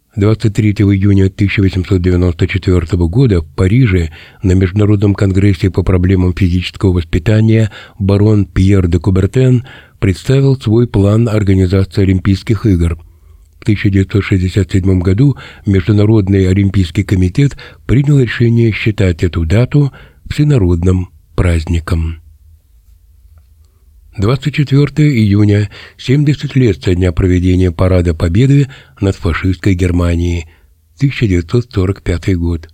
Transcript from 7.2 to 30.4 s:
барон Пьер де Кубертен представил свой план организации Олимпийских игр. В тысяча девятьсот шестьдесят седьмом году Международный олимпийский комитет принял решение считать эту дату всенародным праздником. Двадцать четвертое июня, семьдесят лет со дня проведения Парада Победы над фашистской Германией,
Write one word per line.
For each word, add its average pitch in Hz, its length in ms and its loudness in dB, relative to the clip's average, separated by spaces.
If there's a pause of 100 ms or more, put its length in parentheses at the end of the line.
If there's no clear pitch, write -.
барон 101 460 2
Пьер 95 420 0
де 87 100 0
Кубертен 120 640 0 (360)
представил 131 560 0
свой 117 320 0
план 107 400 2
организации 95 720 0
Олимпийских 95 640 0
игр. 85 320 0 (640)
В - 20 -20
тысяча 104 260 -2
девятьсот 98 340 0
шестьдесят 92 480 -2
седьмом 95 260 0
году 98 380 0 (300)
Международный 101 840 2
олимпийский 95 560 0
комитет 92 520 0 (300)
принял 143 320 2
решение 117 540 0
считать 98 500 -2
эту 82 240 -2
дату 123 460 0 (360)
всенародным 92 800 0 (260)
праздником. 82 840 -2 (2000)
Двадцать 123 380 -4
четвертое 143 540 0
июня, 104 600 2 (260)
семьдесят 143 600 -2
лет 123 260 0
со 90 140 0
дня 90 160 0
проведения 90 580 2
Парада 87 440 0
Победы 131 520 2 (340)
над 95 140 -2
фашистской 92 600 -2
Германией, 87 720 -2 (520)